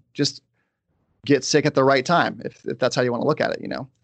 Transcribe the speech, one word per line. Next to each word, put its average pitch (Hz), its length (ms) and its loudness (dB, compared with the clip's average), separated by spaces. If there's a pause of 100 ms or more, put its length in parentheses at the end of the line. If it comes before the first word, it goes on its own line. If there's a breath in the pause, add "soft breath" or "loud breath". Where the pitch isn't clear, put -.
(120)
Just - 300 -4 (800)
get 135 180 2
sick 143 220 0
at 143 100 0
the 139 80 4
right 131 220 4
time, 135 400 0
if, - 220 -12
if 127 120 -6
that's 123 160 0
how 135 60 0
you 123 100 0
wanna 117 140 -4
look 151 160 0
at - 100 0
it, - 120 -6
you - 60 -10
know? 135 200 -8 (160)